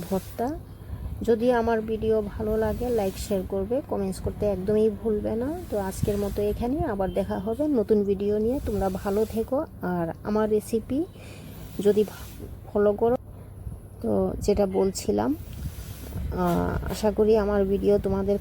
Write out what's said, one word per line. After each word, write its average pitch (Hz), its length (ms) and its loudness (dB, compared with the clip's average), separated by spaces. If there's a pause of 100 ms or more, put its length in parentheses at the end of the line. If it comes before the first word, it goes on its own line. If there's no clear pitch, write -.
ভর্তা। 233 640 -2 (520)
যদি 233 280 4
আমার 226 300 2
ভিডিও 220 400 0
ভালো 214 360 -2
লাগে, 220 320 0
লাইক, 202 280 2
শেয়ার 190 320 -2
করবে, 202 400 0
কমেন্টস 196 300 -2
করতে - 260 -4
একদমই 208 440 2
ভুলবে 214 460 -2
না। 285 240 -2 (100)
তো 214 100 -2
আজকের 196 380 0
মতো 202 240 -2
এখানেই, 233 420 0
আবার 196 300 -2
দেখা 196 260 0
হবে 226 280 -2
নতুন 214 360 4
ভিডিও 202 340 0
নিয়ে। 233 280 0
তোমরা 190 240 0
ভালো 196 360 0
থেকো 254 400 -2 (160)
আর 175 320 -2 (100)
আমার 214 260 2
রেসিপি 226 560 0 (760)
যদি 208 240 4
ভা-, - 440 -8 (180)
ফলো 208 280 4
করো। 233 220 2 (840)
তো 196 400 2
যেটা 202 240 4
বলছিলাম, 196 680 2 (960)
আহ, 175 600 0
আশা 208 200 2
করি 214 260 6
আমার 202 280 4
ভিডিও 196 320 4
তোমাদের 196 440 2